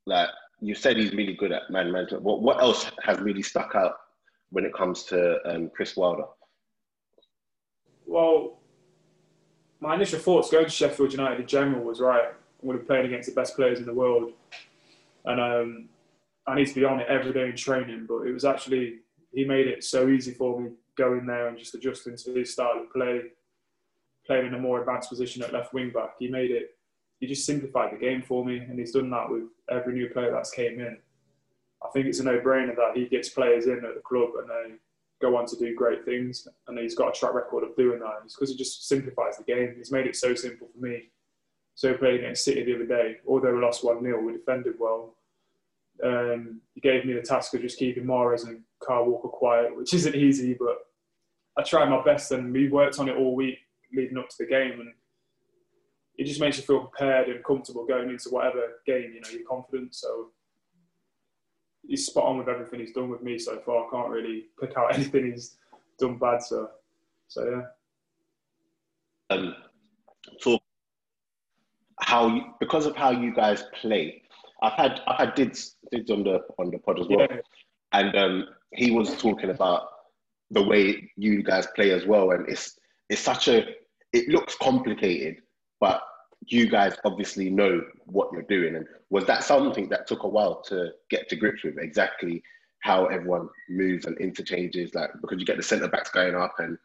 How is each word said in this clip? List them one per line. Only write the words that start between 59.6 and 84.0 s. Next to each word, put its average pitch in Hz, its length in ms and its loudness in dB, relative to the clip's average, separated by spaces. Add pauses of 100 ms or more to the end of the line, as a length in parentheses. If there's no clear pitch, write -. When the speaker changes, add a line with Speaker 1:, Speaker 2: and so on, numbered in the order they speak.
Speaker 2:
So 117 380 -10 (1500)
he's 139 200 -4
spot - 180 0
on 131 140 0
with 123 100 -6
everything 120 320 -6
he's 113 120 -12
done 127 180 -6
with 117 120 -10
me 120 160 -6
so 113 220 -8
far. 117 260 -2
I - 40 -14
can't 123 200 -4
really 113 360 -6 (140)
pick - 180 -8
out 120 160 2
<laughs> - 0 -
anything 135 380 0
he's - 240 -14 (420)
done 123 200 0
bad, 120 240 2
so, 113 280 -6 (580)
so 120 220 -4 (1800)
yeah. 95 60 0
Speaker 1:
Um, 92 180 -6 (880)
talk 117 200 2 (1400)
how 117 280 4
you, 120 320 -2
because 151 260 2
of 143 100 -4
how 135 140 4
you 120 240 0
guys 107 300 2 (100)
play, 95 480 -2 (400)
I've 110 120 2
had, 127 320 2
I've - 120 0
had 123 160 0
Dids, - 420 -2 (140)
Dids 117 200 -4
on 101 140 2
the, 95 160 2 (180)
on 90 120 -4
the 87 80 -6
pod 90 220 -2
as 85 80 -4
well. 101 220 6
Speaker 2:
Yeah. - 60 -8 (560)
Speaker 1:
And, 101 240 4
um, 95 300 2 (260)
he 123 200 4
was 113 280 2
talking 98 300 2
about 90 380 2 (600)
the 110 120 4
way 101 540 4
you 104 260 2
guys 95 320 2
play 101 160 6
as 90 160 2
well. 98 240 6
And 90 180 2
it's, - 300 -8 (300)
it's 104 120 -2
such 127 280 0
a, 113 160 8 (480)